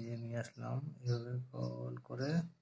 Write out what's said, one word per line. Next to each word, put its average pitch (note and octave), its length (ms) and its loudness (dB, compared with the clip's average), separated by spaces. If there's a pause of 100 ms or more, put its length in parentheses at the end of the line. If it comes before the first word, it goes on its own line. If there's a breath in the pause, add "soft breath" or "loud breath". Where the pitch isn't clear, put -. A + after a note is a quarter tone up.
যে A#2+ 180 -2
নিয়ে A#2 200 -2
আসলাম, A#2+ 360 -2 (240)
এইভাবে A#2+ 300 4 (200)
গোল B2 420 -2 (140)
করে C3 220 0 (320)